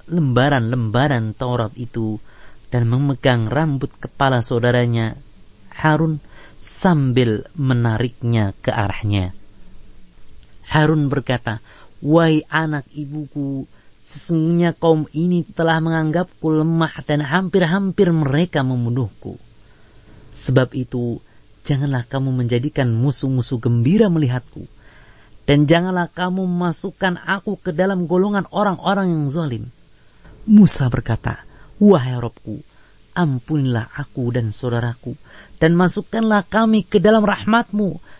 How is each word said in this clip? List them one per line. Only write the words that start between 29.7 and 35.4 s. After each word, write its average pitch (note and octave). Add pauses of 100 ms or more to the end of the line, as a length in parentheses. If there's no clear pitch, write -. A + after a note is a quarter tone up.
Musa G3
berkata, - (320)
"Wahai C3+
Robku, A2+ (560)
ampunilah C3+
aku B2
dan A#2
saudaraku, A#2+ (420)